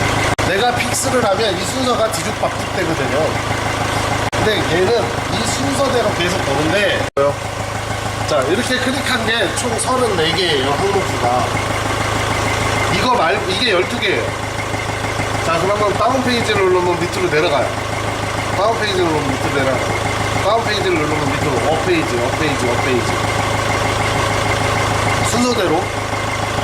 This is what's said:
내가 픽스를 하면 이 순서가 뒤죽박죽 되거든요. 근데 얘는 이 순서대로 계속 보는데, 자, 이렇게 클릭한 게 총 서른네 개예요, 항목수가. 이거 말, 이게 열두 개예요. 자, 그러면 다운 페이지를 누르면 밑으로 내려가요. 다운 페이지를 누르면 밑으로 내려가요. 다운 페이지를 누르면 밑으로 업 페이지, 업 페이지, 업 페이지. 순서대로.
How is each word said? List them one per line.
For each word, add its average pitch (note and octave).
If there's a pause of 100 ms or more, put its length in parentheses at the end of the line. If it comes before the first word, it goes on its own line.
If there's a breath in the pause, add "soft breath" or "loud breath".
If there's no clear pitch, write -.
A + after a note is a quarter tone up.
(500)
내가 A#3+
픽스를 A#3+
하면 G3
이 F#3
순서가 A#3+
뒤죽박죽 -
되거든요. D3+ (1040)
근데 G#3
얘는 F#3 (300)
이 A3
순서대로 B3+
계속 F3+
보는데, D#3+ (1300)
자, D3
이렇게 A#3+
클릭한 B3
게 A3
총 A#3
서른네 G3+
개예요, E3
항목수가. F4+ (1500)
이거 F#3+
말, F3
이게 G3+
열두 G3
개예요. E3 (1200)
자, E4
그러면 G#3
다운 B3
페이지를 A3+
누르면 F3+
밑으로 F3
내려가요. D3 (920)
다운 G#3+
페이지를 F#3+
누르면 D3+
밑으로 C3
내려가요. C3 (320)
다운 A3
페이지를 G#3
누르면 D3
밑으로 C#3
업 E3
페이지, D#3+
업 B2
페이지, C#3
업 A#2
페이지. B2 (2250)
순서대로. G#3+ (840)